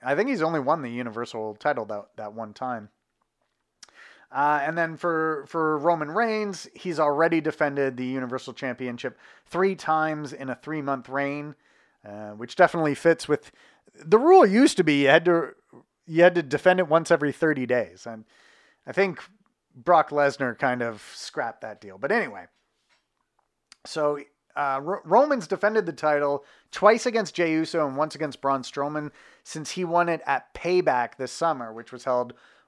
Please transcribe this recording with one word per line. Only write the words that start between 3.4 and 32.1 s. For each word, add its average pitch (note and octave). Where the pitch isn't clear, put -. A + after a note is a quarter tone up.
Uh, D3
and D#3+
then E3
for, D#3+
for D#3
Roman D#3
Reigns, G#3+
he's E3
already D#3+
defended C#3+
the B2+
Universal B2+
Championship B2
three F#3+
times D#3
in C3
a B2
three-month C#3
reign, C#3+
uh, G#2
which A2
definitely E3
fits E3
with, -
the D#3+
rule E4+
used G#3+
to F#3
be D3
you C3+
had D#3
to, E3+
you E3
had F3+
to E3+
defend E3
it E3
once D#3+
every D3
thirty C#3+
days. A2+
And A2
I C3
think F#3
Brock D3+
Lesnar C#3
kind B2
of A2+
scrapped -
that G#2+
deal. F#2+
But C#3
anyway, B2
so, D3
uh, C#3
Ro-, F3+
Roman's A#3
defended G#3
the E3
title C#3+
twice A3+
against A3
Jey E3+
Uso D#3+
and C3
once D3
against C#3+
Braun C3+
Strowman D3
since D#3
he F#3
won E3+
it D#3+
at C3+
Payback D#3+
this B2+
summer, C3+
which A#2
was B2
held B2